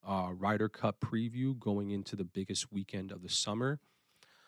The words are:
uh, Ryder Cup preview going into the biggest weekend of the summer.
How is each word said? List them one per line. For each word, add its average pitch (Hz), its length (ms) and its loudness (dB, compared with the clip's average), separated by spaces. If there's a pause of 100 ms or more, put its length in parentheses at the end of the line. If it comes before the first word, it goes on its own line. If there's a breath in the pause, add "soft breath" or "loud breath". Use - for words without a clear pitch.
uh, 92 260 2
Ryder 101 380 4
Cup - 300 0
preview 120 580 0
going 101 320 0
into 98 260 -4
the 98 80 -2
biggest 95 480 -4
weekend 98 400 -4
of 92 100 -12
the 90 60 -12
summer. 123 520 0 (680 soft breath)